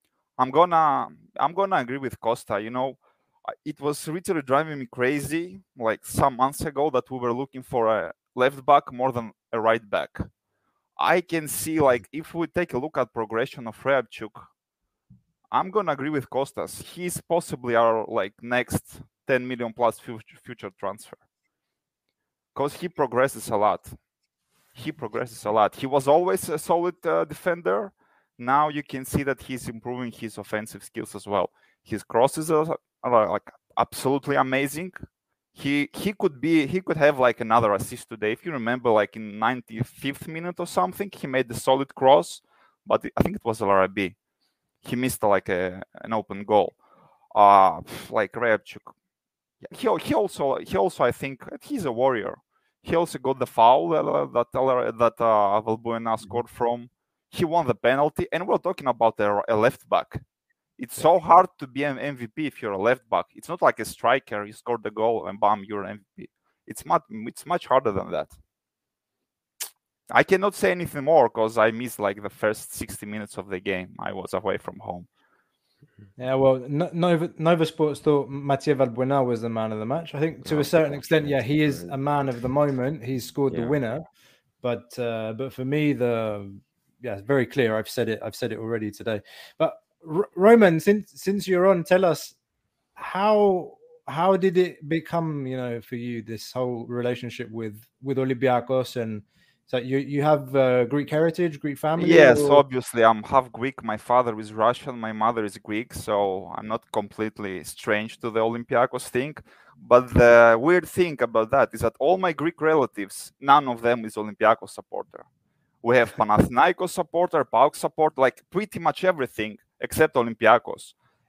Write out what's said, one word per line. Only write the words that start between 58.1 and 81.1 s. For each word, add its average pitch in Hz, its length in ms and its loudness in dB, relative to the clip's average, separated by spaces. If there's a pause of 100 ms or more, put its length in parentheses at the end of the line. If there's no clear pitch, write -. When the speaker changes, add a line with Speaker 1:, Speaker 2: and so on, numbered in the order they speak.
Speaker 1:
and 165 120 -4
we're 208 120 0
talking 156 300 -4
about 113 340 2
a, 104 260 2
a 113 80 2
left 110 320 2
back. - 340 -2 (560)
It's - 220 -12
so 165 180 6
hard 170 300 6 (120)
to 143 80 -12
be 127 180 -6
an 139 120 -4
M 131 200 -8
V 120 100 -10
P 151 200 -8
if - 140 -10
you're 107 120 -4
a 95 40 -4
left 117 320 0
back. 92 260 0
It's - 120 -20
not 170 140 -6
like 139 180 2
a 110 60 -6
striker, 117 580 -2
you 104 80 -14
scored 117 320 -8
the 107 80 -8
goal 107 360 -2
and 98 120 -12
bam, 104 240 0
you're 101 200 -10
an 95 80 -10
M 107 80 -14
V - 240 -20
P. - 60 -20 (380)
It's - 180 -14
much, 160 240 0
it's 110 360 -12
much 170 220 -6
harder 117 260 2
than 90 180 -6
that. 76 180 -6 (1800)
I 127 120 6
cannot 190 320 2
say 190 160 0
anything 156 340 -6
more 147 240 6
'cause 110 280 -2
I 113 140 6
missed, 117 280 -8
like, 104 220 -2
the 101 80 -8
first - 440 -4
sixty 110 320 -12
minutes 104 320 -12
of 95 100 -12
the 95 140 -6
game. 95 380 -6
I - 120 -8
was 95 220 -10
away 98 240 -4
from - 220 -12
home. 87 280 -12 (1080)
Speaker 3:
Yeah, 127 180 -2
well, 135 320 4
No-, 147 240 -2
Nova, 170 460 0
Nova 160 280 4
Sports 151 360 -2
thought 143 280 2
Mathieu 139 460 -2
Valbuena 131 500 0
was 120 160 -2
the 117 80 -6
man 110 220 -4
of 107 80 -6
the 107 60 -8
match. 151 300 -6
I 139 40 -8
think 156 260 -4
to 151 120 -2
Speaker 2:
Oh, - 20 0
Speaker 3:
a 143 40 2
certain 156 280 2
Speaker 2:
bullshit. 143 80 -8
Speaker 3:
extent, 156 280 0